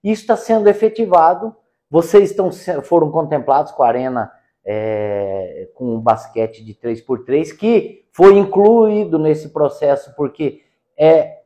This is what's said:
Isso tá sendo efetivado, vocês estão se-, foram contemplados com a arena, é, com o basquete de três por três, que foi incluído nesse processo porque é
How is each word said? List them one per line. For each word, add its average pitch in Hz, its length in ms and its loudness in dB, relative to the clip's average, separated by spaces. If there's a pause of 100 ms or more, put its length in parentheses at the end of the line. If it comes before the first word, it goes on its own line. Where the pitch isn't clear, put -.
Isso 208 240 -4
tá 226 120 0
sendo 214 320 2
efetivado, 202 840 0 (380)
vocês 196 400 2
estão 185 180 -2
se-, - 320 -8
foram 156 300 0
contemplados 147 640 -2
com 143 100 -2
a 120 60 4
arena, 123 420 -6 (340)
é, 101 1080 -8
com 123 180 -8
o 113 60 -6
basquete 113 640 -4
de 107 100 -20
três 117 280 -10
por 123 240 -8
três, 151 260 -4
que 226 600 -4
foi 196 260 6
incluído 202 800 2
nesse 156 320 -2
processo 143 680 -2
porque 143 460 -6 (360)
é 156 480 2